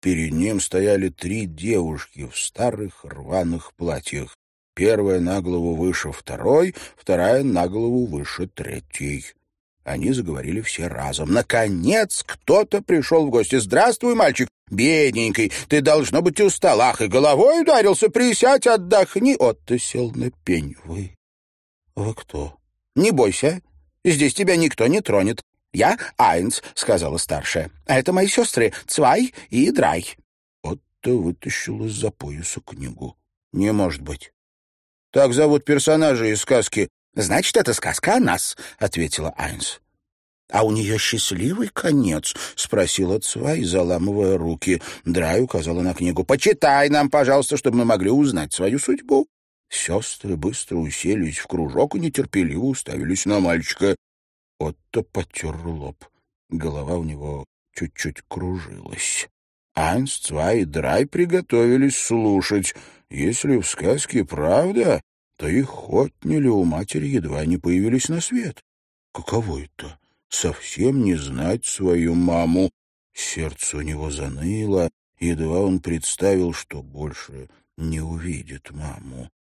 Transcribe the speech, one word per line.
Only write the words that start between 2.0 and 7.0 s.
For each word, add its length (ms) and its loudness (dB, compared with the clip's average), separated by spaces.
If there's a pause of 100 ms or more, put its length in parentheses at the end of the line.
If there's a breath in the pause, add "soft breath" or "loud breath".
в 100 -14
старых 680 -6
рваных 720 -4
платьях. 640 -8 (380)
Первая 460 2
на 220 -2
голову 340 -2
выше 340 -2
второй, 640 0 (220 loud breath)
вторая 480 2